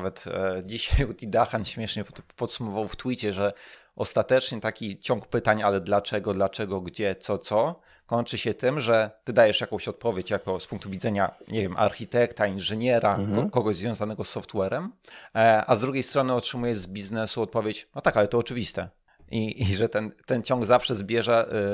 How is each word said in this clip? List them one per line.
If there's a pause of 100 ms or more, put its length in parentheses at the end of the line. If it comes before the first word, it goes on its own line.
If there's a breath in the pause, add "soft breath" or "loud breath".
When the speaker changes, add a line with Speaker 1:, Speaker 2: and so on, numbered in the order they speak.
Speaker 1:
nawet,
e,
<laughs>
dzisiaj
Uti
Dahan
śmiesznie
pod-, (140)
podsumował
w
tweecie,
że (440 loud breath)
ostatecznie
taki
ciąg
pytań,
„ale
dlaczego,
dlaczego,
gdzie,
co,
co”, (260 soft breath)
kończy
się
tym,
że (140)
ty
dajesz
jakąś
odpowiedź
jako
z
punktu
widzenia, (180)
nie
wiem,
architekta,
inżyniera,
Speaker 2:
Mhm.
Speaker 1:
ko-,
kogoś
związanego
z
softwarem, (420 loud breath)
e,
a
z
drugiej
strony
otrzymujesz
z
biznesu
odpowiedź,
„No
tak,
ale
to
oczywiste”. (420 soft breath)
I,
i
że
ten, (140)
ten
ciąg
zawsze
zbierze, (260)